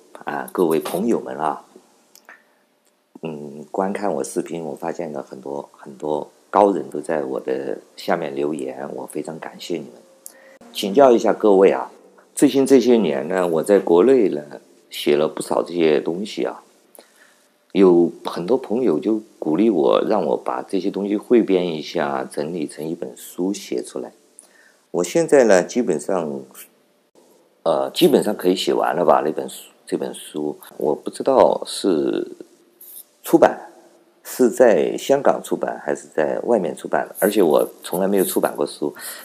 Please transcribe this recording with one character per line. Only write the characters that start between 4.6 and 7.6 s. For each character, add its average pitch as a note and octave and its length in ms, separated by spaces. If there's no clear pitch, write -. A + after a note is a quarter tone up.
我 D2+ 140
发 E2+ 160
现 D#2+ 220
了 C#2 100
很 C#2 160
多， C#2 320
很 - 240
多 D2+ 340
高 G2+ 240
人 C#2+ 160
都 D2+ 100
在 D2+ 240
我 C2 160
的 - 400